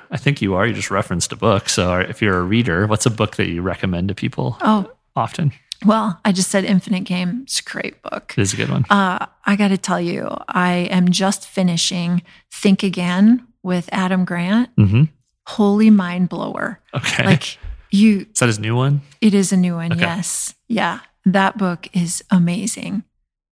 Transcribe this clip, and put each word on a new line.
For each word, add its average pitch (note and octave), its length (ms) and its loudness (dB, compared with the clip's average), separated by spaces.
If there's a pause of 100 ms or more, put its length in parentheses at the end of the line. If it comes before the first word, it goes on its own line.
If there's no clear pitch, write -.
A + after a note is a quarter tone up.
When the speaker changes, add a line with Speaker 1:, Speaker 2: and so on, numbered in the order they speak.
(120)
Speaker 1:
I D3 60 -4
think - 240 -2
you G2 140 0
are, F#2+ 100 2
you A#2 80 0
just G2 160 -8
referenced F#2+ 440 -2
a - 20 -10
book. G2 320 0
So F2+ 240 0
are, F2+ 100 0
if - 200 -8
you're G2 180 2
a F2+ 40 0
reader, G2 440 0
what's G#2+ 180 0
a B2+ 40 2
book A2 260 -2
that F#2+ 140 -2
you E2+ 120 -4
recommend F2+ 460 -4
to G2+ 80 -6
people - 460 -6
Speaker 2:
Oh. G#3+ 280 0 (260)
Speaker 1:
often? C#3+ 360 -2 (340)
Speaker 2:
Well, G#3+ 380 0
I G#3 80 2
just F#3 180 -2
said F#3+ 140 0
Infinite F#3 400 0
Game. F3+ 400 -4
It's - 160 -6
a - 40 -6
great - 380 -10
book. - 360 -12
Speaker 1:
It G#2+ 40 2
is G2+ 120 0
a - 20 -8
good A2 140 -2
one. - 200 0
Speaker 2:
Uh, F#3+ 360 2 (200)
I G3+ 120 2
gotta G3 200 2
tell F3+ 220 -2
you, F3 360 -6 (120)
I F3+ 240 0 (180)
am F3+ 200 4
just F#3+ 360 0
finishing F3 760 -2 (280)
Think - 320 2
Again F#3+ 600 2 (180)
with F3+ 300 -4
Adam F#3 320 0
Grant. F#3 540 0
Speaker 1:
Mm-hmm. G#2+ 260 6 (440)
Speaker 2:
Holy G#3 420 4
mind F3+ 400 4
blower. - 500 -8 (160)
Speaker 1:
Okay. - 300 -2
Speaker 2:
Like, - 320 2 (340)
you G3+ 420 4
Speaker 1:
Is - 60 -4
that B2+ 80 4
his G#2+ 120 0
new A2 160 -2
one? C#3 260 2 (200)
Speaker 2:
It G#3+ 120 4
is G3 180 2
a G3 60 2
new F3+ 180 2
one, E3 160 -4
Speaker 1:
Okay. E3+ 100 0
Speaker 2:
yes. - 520 -4 (160)
Yeah. G#3+ 300 -2 (260)
That F#3+ 320 2
book F3+ 360 -4
is F3 380 -4
amazing. F3+ 720 0 (500)